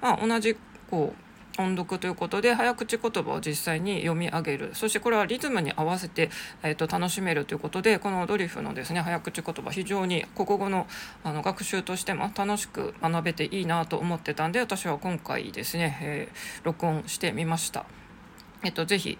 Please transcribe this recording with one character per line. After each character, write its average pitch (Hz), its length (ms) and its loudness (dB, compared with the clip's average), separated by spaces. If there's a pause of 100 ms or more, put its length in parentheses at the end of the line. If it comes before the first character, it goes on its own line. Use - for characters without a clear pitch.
ま 247 200 4
あ、 220 60 2
同 226 120 4
じ、 220 160 4 (360)
こ 165 260 2
う、 - 80 -20 (320)
音 190 200 2
読 180 220 -2
と 185 80 -2
い - 20 0
う 175 60 -2
こ 175 120 -2
と 196 140 0
で、 240 120 8
早 233 220 4
口 233 220 -2
言 226 260 0
葉 143 80 -2
を 156 100 0
実 151 140 -2
際 160 260 0
に 190 200 0
読 165 140 2
み 170 120 0
上 165 140 0
げ 156 160 0
る。 156 160 -6
そ 220 160 0
し 214 40 2
て 214 60 2
こ 233 120 4
れ 220 60 6
は 202 80 6
リ 233 140 0
ズ 302 100 -2
ム 226 120 2
に 151 140 0
合 156 100 2
わ 175 120 2
せ 180 120 -6
て、 156 200 2 (340)
え 156 80 2
っ 156 40 -2
と、 160 120 0
楽 170 220 0
し 190 120 -2
め 180 120 2
る 143 120 0
と - 80 -6
い - 20 0
う 147 40 -4
こ 160 100 -6
と 185 120 -2
で、 208 180 6
こ 202 120 -2
の 185 140 2
ド 202 120 2
リ 185 100 0
フ 151 140 -8
の - 120 -4
で 131 120 -6
す 165 80 -4
ね、 175 80 2
早 170 180 0
口 170 220 -6
言 160 140 -4
葉、 - 160 -8
非 185 140 -4
常 190 200 0
に 180 200 2 (100)
国 202 220 4
語 196 120 0
の、 190 180 2 (360)
あ 160 80 -2
の、 151 100 -2
学 190 220 -2
習 185 200 0
と 185 120 -2
し 180 80 -4
て 202 100 -2
も 170 220 -2
楽 202 220 2
し - 100 -4
く - 340 -4
学 165 220 2
べ 165 100 0
て 156 120 0
い 190 160 -2
い 175 40 -2
な 165 200 2
と 165 120 0
思 170 180 0
っ 160 40 -2
て 151 140 -2
た 156 140 0
ん 170 40 -2
で、 220 80 2
私 - 280 0
は 151 100 2
今 180 200 -2
回 - 340 -4
で - 120 -6
す - 140 -4
ね、 156 240 2
え 147 300 -4
ー、 - 340 -10
録 165 200 0
音 156 220 0
し - 100 -4
て 170 140 0
み 170 140 0
ま 165 120 2
し 160 120 -4
た。 - 160 -6 (800)
え 185 60 -2
っ - 20 -2
と、 165 140 0
ぜ 190 140 4
ひ、 160 200 -4